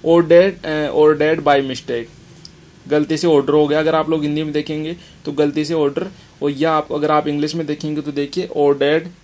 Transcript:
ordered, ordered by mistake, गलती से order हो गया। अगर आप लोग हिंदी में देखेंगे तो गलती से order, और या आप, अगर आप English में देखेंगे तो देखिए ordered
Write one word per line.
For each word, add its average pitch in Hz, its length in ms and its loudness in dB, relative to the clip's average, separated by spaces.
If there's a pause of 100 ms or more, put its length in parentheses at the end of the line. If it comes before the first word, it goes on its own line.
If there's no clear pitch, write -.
ordered, 170 600 4 (300)
ordered 151 500 2
by 143 100 4 (100)
mistake, 120 480 -8 (720)
गलती 151 300 -2
से 175 100 0
order 143 260 4
हो 151 140 4
गया। 151 120 0
अगर 156 160 0
आप 156 140 0
लोग 160 140 0
हिंदी 147 200 -4
में 151 100 -8
देखेंगे 151 420 -6 (300)
तो 151 60 -6
गलती 147 340 0
से 165 80 -4
order, 156 340 -2 (340)
और 147 100 -2
या 151 200 -2
आप, 151 220 -2
अगर 147 180 -2
आप 151 160 2
English 147 280 -4
में 165 120 -4
देखेंगे 151 340 -6
तो 147 100 -8
देखिए 143 460 -6
ordered 143 500 2 (160)